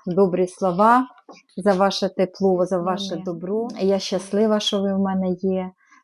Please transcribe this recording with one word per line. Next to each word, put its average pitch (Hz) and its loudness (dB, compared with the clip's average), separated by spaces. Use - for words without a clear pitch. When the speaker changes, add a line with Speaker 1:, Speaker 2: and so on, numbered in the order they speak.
Speaker 1:
добрі 180 2
слова, 214 2
за 196 2
ваше 190 0
тепло, 185 0
за 185 -2
ваше 185 -4
Speaker 2:
Ні-ні. 185 -8
Speaker 1:
добро. 185 -6
Я 190 2
щаслива, 208 0
що 208 -2
ви 196 -2
в 190 0
мене 190 0
є. 185 -2